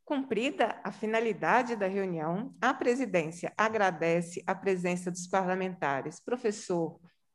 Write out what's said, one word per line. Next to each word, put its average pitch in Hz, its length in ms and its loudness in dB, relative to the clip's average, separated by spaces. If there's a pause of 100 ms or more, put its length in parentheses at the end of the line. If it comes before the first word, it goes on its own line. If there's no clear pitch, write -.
Cumprida 269 800 0
a - 80 -4
finalidade 220 840 2
da 202 120 0
reunião, 190 720 -2
a 247 140 2
presidência 185 840 0
agradece 175 920 2
a 190 80 0
presença 180 560 0
dos - 160 -8
parlamentares, 180 920 -2
professor 208 800 -2 (360)